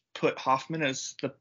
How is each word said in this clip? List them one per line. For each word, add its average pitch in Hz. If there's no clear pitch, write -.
put -
Hoffman 151
as -
the 139